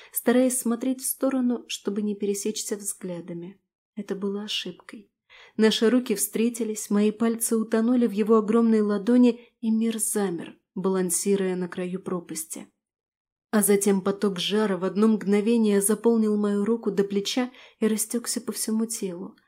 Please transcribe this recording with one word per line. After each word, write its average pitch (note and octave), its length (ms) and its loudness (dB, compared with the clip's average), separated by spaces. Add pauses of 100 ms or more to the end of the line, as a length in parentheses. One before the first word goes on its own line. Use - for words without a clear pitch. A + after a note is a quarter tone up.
(140)
стараясь B3+ 440 2
смотреть B3 440 -2
в - 40 -10
сторону, B3+ 640 -2
чтобы G3+ 340 -6
не G#3 140 -2
пересечься G3+ 640 -4
взглядами. F3+ 800 -10 (360)
Это G3+ 200 -8
было G3+ 280 -6
ошибкой. - 680 -10 (460)
Наши A3 320 4
руки B3 260 2
встретились, A3 760 -2
мои G#3 220 4
пальцы A3+ 460 0
утонули A3+ 500 2
в G3 40 0
его G#3+ 260 4
огромной A3 420 4
ладони, A3+ 680 4 (100)
и A3+ 100 -2
мир A3 300 0
замер, F#3 580 -4 (180)
балансируя F#3 840 0
на F3+ 100 -4
краю F3+ 320 -6
пропасти. F3 720 -10 (800)
А G#3+ 100 2
затем G3 400 2
поток G3 380 -2
жара G3 380 -2
в F3 80 -4
одно G3 240 2
мгновение G#3 720 2
заполнил G#3+ 560 2
мою G3+ 260 0
руку A3+ 260 -2
до G3 140 0
плеча G3+ 480 -2 (300)
и A3 60 0
растёкся A#3 520 -4
по A3+ 140 -8
всему A3 320 -2
телу. F#3+ 500 -8 (120)